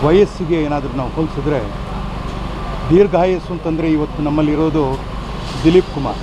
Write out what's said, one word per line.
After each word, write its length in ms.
ವಯಸ್ಸಿಗೆ 560
ಏನಾದರೂ 340
ನಾವು 140
ಹೋಲಿಸಿದ್ರೆ, 500
ದೀರ್ಘಾಯಸ್ಸು 600
ಅಂತಂದರೆ 400
ಇವತ್ತು 300
ನಮ್ಮಲ್ಲಿರೋದು 760
ದಿಲೀಪ್ 300
ಕುಮಾರ್ 280